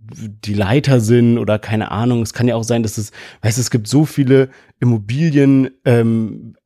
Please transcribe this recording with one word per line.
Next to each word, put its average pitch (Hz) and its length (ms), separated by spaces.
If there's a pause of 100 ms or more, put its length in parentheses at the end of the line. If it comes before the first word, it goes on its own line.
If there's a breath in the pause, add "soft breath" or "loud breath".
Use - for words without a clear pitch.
die 107 540
Leiter 123 440
sind 117 400
oder 104 220
keine 107 320
Ahnung. 117 300
Es 107 100
kann 120 160
ja 113 80
auch 113 80
sein, 117 180
dass 110 160
es, 107 140 (300 loud breath)
weißt 110 160
du, - 20
es 117 100
gibt 110 160
so 143 180
viele 135 440 (320 soft breath)
Immobilien, 135 880 (140)
ähm, 113 800